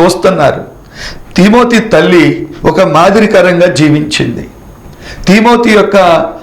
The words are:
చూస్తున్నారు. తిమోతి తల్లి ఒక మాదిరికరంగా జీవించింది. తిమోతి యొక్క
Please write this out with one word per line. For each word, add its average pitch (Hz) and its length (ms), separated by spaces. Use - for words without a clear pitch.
చూస్తున్నారు. 175 600
తిమోతి 226 440
తల్లి 170 680
ఒక 175 160
మాదిరికరంగా 180 840
జీవించింది. 143 840
తిమోతి 226 440
యొక్క 202 260